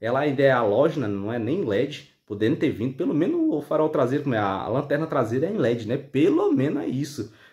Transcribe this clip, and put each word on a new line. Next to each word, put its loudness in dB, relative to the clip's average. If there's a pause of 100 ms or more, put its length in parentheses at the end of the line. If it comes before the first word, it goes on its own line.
ela -2
ainda 2
é 8
halógena, 2
não -4
é -4
nem -2
led, -2 (120)
podendo 0
ter 0
vindo -4
pelo -2
menos 0
o 0
farol 0
traseiro, 0
como 0
é, 2
a, 2
a -2
lanterna -2
traseira 0
é -4
em -4
led, 0
né? -2
Pelo 2
menos 0
é -6
isso, -6 (200)